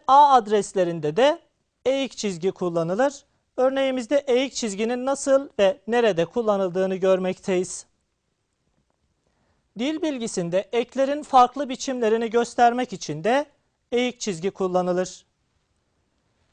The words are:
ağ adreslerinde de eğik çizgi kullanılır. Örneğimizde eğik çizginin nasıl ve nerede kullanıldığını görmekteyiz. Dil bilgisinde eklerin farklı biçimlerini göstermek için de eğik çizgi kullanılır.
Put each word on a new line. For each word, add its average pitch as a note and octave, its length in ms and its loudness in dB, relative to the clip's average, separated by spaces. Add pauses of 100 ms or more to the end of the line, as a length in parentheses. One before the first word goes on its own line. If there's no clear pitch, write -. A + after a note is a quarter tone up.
ağ C#4 260 8
adreslerinde F#3 840 0
de D4 220 4 (460)
eğik C4+ 320 -2
çizgi F#3 360 -4
kullanılır. F3+ 720 -2 (320)
Örneğimizde C4+ 600 0
eğik C4 380 0
çizginin A3+ 520 -4
nasıl C4+ 420 0 (100)
ve F#3+ 280 2
nerede G#3+ 380 0
kullanıldığını F#3+ 720 -2
görmekteyiz. F#3 880 -2 (1900)
Dil D#4 240 -4
bilgisinde G#3 680 -4
eklerin C4+ 500 -2
farklı B3+ 460 2
biçimlerini A#3 600 -2
göstermek A#3+ 640 0
için D#3+ 320 -10
de C4+ 220 0 (460)
eğik B3 280 -2
çizgi F#3 300 -6
kullanılır. F3+ 760 -2 (1300)